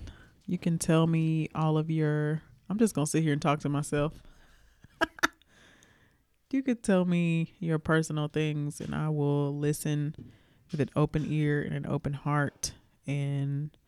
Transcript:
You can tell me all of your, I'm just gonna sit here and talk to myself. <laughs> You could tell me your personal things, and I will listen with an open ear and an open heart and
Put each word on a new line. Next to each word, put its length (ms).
You 120
can 200
tell 300
me 480
all 220
of 120
your, 520
I'm 80
just 180
gonna 120
sit 160
here 100
and 80
talk 200
to 80
myself. 440
<laughs> 60
You 80
could 220
tell 220
me 540
your 200
personal 480
things, 540
and 120
I 140
will 500
listen 560
with 120
an 160
open 340
ear 300
and 120
an 120
open 260
heart 600
and 640